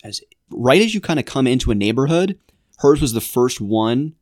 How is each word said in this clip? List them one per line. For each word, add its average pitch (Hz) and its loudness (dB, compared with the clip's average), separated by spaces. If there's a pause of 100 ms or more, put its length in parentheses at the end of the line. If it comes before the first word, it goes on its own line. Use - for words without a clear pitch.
as, 107 -14 (300)
right 131 4
as 220 -2
you 202 -4
kinda 151 -2
come 131 -2
into 123 0
a 107 0
neighborhood, 139 0 (380)
hers 143 4
was 135 -2
the 113 -4
first 127 -2
one 113 -2